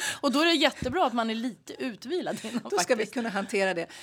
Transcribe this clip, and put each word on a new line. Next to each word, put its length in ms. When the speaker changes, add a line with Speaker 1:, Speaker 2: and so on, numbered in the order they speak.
Speaker 1:
Och 100
då 100
är 40
det 80
jättebra 520
att 80
man 160
är 60
lite 480
utvilad 640
innan 180
Speaker 2:
Då 60
ska 80
vi 100
Speaker 1:
faktiskt. 260
Speaker 2:
kunna 160
hantera 440
det. 140